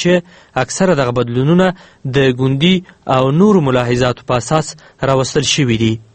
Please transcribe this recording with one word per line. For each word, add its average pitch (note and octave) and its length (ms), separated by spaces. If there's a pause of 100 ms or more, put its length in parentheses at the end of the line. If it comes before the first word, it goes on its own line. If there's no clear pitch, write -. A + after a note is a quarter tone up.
چې F3 100 (520)
اکثره F#3 360
دغه B2 200
بدلونونه C3+ 460 (380)
د C3+ 140 (220)
ګوندي C3+ 340 (420)
او C3 140
نورو F#3 380
ملاحظاتو B2 600
په B2 160
اساس D#3 320 (340)
راوستل C3 440
شوي A#2+ 300
دي. A2 100 (200)